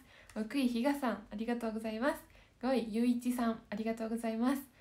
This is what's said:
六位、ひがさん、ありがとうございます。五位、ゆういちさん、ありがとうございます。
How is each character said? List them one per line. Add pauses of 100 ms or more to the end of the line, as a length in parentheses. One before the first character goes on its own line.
(360)
六
位、
ひ
が
さ
ん、
あ
り
が
と
う
ご
ざ
い
ま
す。 (380)
五
位、
ゆ
う
い
ち
さ
ん、
あ
り
が
と
う
ご
ざ
い
ま
す。 (140)